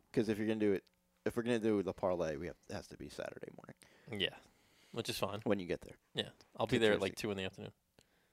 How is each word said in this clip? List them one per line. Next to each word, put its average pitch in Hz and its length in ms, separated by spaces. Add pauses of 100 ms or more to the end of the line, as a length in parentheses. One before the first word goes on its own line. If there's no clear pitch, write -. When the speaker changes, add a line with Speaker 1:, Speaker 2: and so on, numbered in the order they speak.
(120)
Speaker 1:
'cause 113 160
if 110 100
you're 107 100
gonna 110 120
do 104 140
it, 90 100 (400)
if - 140
we're 120 60
gonna 120 160
do 107 220
the 90 120
parlay, 85 420
we 82 120
have, 76 100 (120)
it - 40
has 98 140
to - 100
be 71 100
Saturday - 480
morning. - 200 (500)
Speaker 2:
Yeah, - 100 (560)
which - 180
is 117 80
fine. 101 260
Speaker 1:
When 101 160
you 90 80
get 82 140
there. - 140 (200)
Speaker 2:
Yeah, - 140 (280)
I'll 113 100
be 123 100
Speaker 1:
To - 20
Speaker 2:
there 110 140
at, - 80
like, 98 120
Speaker 1:
Jersey. - 80
Speaker 2:
two 107 100
in 98 60
the 95 80
afternoon. 101 260 (600)